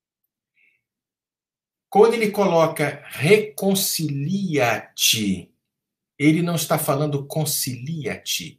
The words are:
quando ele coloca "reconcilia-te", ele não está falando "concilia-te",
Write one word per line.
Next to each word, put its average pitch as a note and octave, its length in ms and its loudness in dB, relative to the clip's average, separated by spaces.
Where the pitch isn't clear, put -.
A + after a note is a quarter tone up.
quando A3+ 240 6
ele A3 160 0
coloca E3 800 0
"reconcilia-te", D3 2500 0
ele D#3 220 4
não E3+ 140 -2
está D#3+ 240 -2
falando C#3+ 480 -2
"concilia-te", B2+ 1300 -6